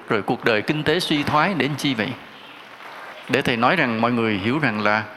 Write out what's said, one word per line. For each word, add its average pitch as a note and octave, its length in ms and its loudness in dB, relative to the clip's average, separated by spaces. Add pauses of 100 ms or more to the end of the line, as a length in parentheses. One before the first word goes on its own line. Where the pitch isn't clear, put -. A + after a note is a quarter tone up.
rồi A2 120 2
cuộc B2 240 -2
đời A2 160 4
kinh D3+ 220 -2
tế D#3 160 2
suy D3+ 240 0
thoái D#3 340 2
để C3+ 100 2
làm D3 80 -2
chi C#3 180 -2
vậy? A2 160 -2 (1200)
Để C3 120 2
thầy C3 160 0
nói C3 180 4
rằng A#2+ 260 0
mọi A#2 100 2
người A2+ 260 2
hiểu A#2 220 0
rằng A2 220 0
là G#2 220 2 (140)